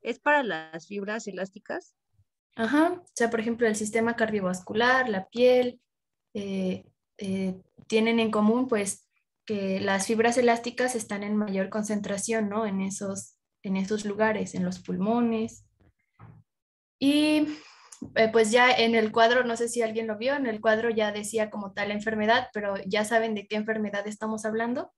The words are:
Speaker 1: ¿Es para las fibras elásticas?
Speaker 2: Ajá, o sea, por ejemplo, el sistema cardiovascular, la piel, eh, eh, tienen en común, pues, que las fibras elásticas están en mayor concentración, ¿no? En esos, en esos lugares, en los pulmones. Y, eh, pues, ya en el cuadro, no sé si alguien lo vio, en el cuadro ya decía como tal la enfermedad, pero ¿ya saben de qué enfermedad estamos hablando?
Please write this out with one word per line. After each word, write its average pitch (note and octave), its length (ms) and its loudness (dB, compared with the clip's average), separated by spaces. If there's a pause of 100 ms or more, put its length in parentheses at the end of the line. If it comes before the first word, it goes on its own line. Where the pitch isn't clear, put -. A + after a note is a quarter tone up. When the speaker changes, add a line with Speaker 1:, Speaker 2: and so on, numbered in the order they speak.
Speaker 1:
¿Es B3 160 -6
para D4 240 2
las D#3+ 440 -6
fibras G3+ 400 -6
elásticas? G3 680 -10 (600)
Speaker 2:
Ajá, D#4 460 0
o - 40 -20 (100)
sea, A#3 140 2
por A3+ 100 -2
ejemplo, A#3 260 -2
el G#3+ 100 2
sistema A3+ 400 -2
cardiovascular, G#3+ 960 0
la F#3+ 200 -2
piel, B3 500 4 (540)
eh, F#3+ 520 -4 (320)
eh, F#3+ 420 -4 (280)
tienen A3+ 320 2
en A3+ 100 2
común, A3 380 4
pues, G3+ 420 -2 (360)
que G3 340 -2
las G3 260 0
fibras A#3 320 2
elásticas A#3+ 580 2
están G#3 280 -6
en G#3 120 -2
mayor F#3+ 340 0
concentración, G#3 800 -2
¿no? A3 160 -2
En F#3+ 160 -2
esos, G3 560 -8 (260)
en F#3+ 140 -2
esos G#3 280 -2
lugares, G#3 500 0
en F#3 100 -2
los F#3 140 -6
pulmones. A3+ 880 -2 (1300)
Y, D4+ 480 2 (680)
eh, A3 160 4
pues, A3 200 4
ya B3 200 6
en A#3 240 2
el G#3+ 160 2
cuadro, A#3 340 4
no A#3 100 -2
sé A#3 120 -2
si A#3 140 -4
alguien A3 260 -2
lo G#3+ 100 -4
vio, B3+ 180 -2
en C#4 100 -2
el A3 160 -4
cuadro A3 280 2
ya G#3+ 220 0
decía G#3+ 380 -4
como G3+ 240 -10
tal G3+ 160 -4
la G#3 60 -2
enfermedad, G#3+ 580 0
pero G3+ 220 -4 (100)
¿ya G#3 200 0
saben A3+ 300 0
de G3+ 120 -8
qué G#3+ 80 -4
enfermedad G#3+ 520 -4
estamos G#3+ 380 -6
hablando? A#3 520 -4